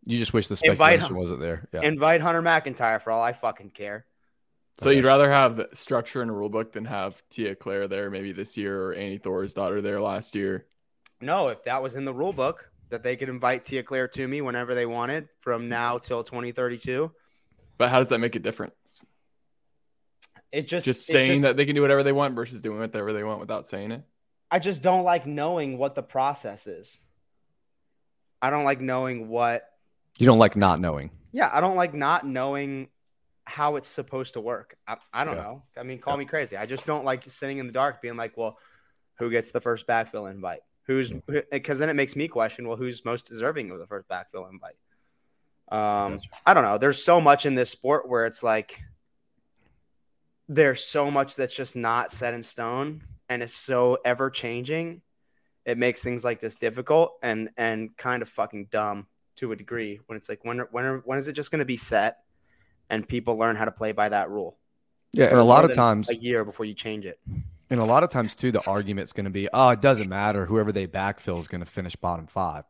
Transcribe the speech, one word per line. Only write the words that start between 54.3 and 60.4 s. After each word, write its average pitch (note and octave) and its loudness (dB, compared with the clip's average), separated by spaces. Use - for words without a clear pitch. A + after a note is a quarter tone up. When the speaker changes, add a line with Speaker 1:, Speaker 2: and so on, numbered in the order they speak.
Speaker 2:
changing. D3 -6
It A#2+ -2
makes B2 0
things A#2+ -6
like A#2+ -4
this A2 -10
difficult B2+ 2
and, A2 -2
and A2 -4
kind B2 -4
of A2+ -10
fucking G#2+ -6
dumb G#2 -4
to A#2 -6
a G#2 -6
degree G#2+ -10
when A2 -14
it's - -16
like, - -12